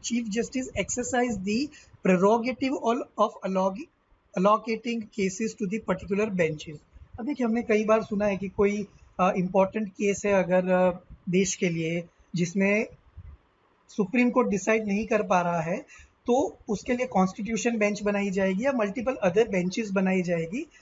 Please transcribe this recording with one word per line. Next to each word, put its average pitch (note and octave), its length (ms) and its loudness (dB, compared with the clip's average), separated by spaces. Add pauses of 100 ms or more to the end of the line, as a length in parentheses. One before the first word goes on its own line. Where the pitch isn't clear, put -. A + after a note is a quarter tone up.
chief A#3+ 200 -2
justice A#3 440 -4 (100)
exercise B3 600 -2
the G#3+ 300 -2 (380)
prerogative A3+ 680 2
all B3+ 300 0 (180)
of A3 100 2 (160)
allog-, F#3+ 420 -2 (500)
allocating A3 640 0 (180)
cases G#3 340 -2
to G3+ 140 -4
the A3 120 -4 (100)
particular F#3+ 400 -2
benches। D#3 460 -2 (440)
अब A3+ 60 -6
देखिए, C4 200 -2
हमने A3+ 160 0
कई G#3+ 220 2
बार A3 180 4
सुना G#3 240 -2
है G3 100 0
कि G3 120 -6
कोई, G3+ 380 0 (340)
अ, F#3 120 4
इंपॉर्टेंट F#3+ 560 0
केस G3 380 -2
है G3+ 60 2
अगर, F3+ 360 2
अ, F#3 220 4 (400)
देश F#3 240 2
के F#3+ 140 -2
लिए, E3 360 -2 (300)
जिसमें G3 520 0 (1000)
सुप्रीम A#3+ 420 2
कोर्ट B3 180 4
डिसाइड G#3+ 380 0
नहीं G#3 200 0
कर G#3+ 160 2
पा F#3 180 2
रहा E3+ 200 0
है, F3 500 -6 (160)
तो B3 320 0 (100)
उसके A#3+ 280 -2
लिए B3 100 -2
कॉन्स्टिट्यूशन G#3+ 720 0
बेंच G#3 240 0
बनाई G3+ 280 0
जाएगी F#3+ 340 0
या C#4 80 0
मल्टीपल A3 420 -2
अदर G3+ 340 2
बेंचेस F#3+ 420 -2
बनाई F#3+ 320 2
जाएगी, F3 440 -4 (160)